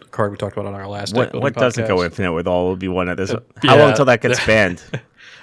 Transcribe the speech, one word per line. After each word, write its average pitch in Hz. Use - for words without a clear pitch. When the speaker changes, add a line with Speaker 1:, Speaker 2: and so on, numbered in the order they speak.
Speaker 1:
card 104
we 101
talked 101
about 101
on 98
our 98
last 101
Speaker 2:
What, 127
Speaker 1:
deck -
building -
Speaker 2:
what 135
doesn't 117
go 98
Speaker 1:
podcast. 90
Speaker 2:
infinite 87
with 87
All 90
Will 92
Be 92
One 90
at 87
this 95
Speaker 1:
Uh, 117
Speaker 2:
How 135
long 147
Speaker 1:
yeah. -
Speaker 2:
till 143
that 120
gets 123
Speaker 1:
<laughs> -
Speaker 2:
banned? 104